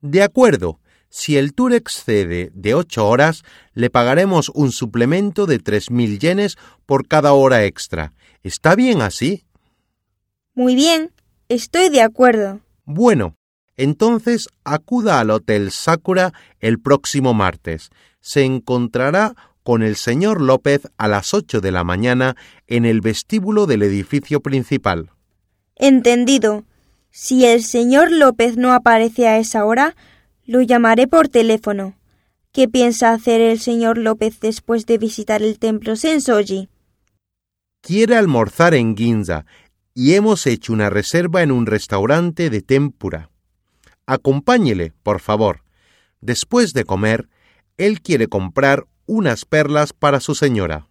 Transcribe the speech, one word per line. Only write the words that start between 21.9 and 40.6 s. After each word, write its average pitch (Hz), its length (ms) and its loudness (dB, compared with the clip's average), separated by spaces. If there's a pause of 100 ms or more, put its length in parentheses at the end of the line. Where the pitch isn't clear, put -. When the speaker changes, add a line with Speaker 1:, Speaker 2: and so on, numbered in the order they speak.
Speaker 1:
en 117 180 -2
el 113 160 2
vestíbulo 202 680 -2
del 113 180 0
edificio 104 560 -2
principal. 127 720 -4 (600)
Speaker 2:
Entendido. 240 920 2 (440)
Si 254 360 0
el 233 180 4
señor 254 480 2
López 247 460 2
no 254 160 4
aparece 233 520 2
a 220 120 4
esa 220 260 -2
hora, 262 320 0 (480)
lo 247 160 0
llamaré 240 460 4
por 311 220 4
teléfono. 214 680 -2 (560)
¿Qué 262 160 2
piensa 240 440 2
hacer 226 280 0
el 226 180 2
señor 226 380 -2
López 220 440 -4
después 226 440 -4
de 226 140 0
visitar 214 440 -4
el 214 160 -4
templo 220 380 -4
Sensoji? 220 720 -2 (1120)
Speaker 1:
Quiere 214 360 0
almorzar 165 580 2
en 113 200 0
Ginza 101 520 -2 (480)
y 127 180 2
hemos 208 340 0
hecho 117 280 -4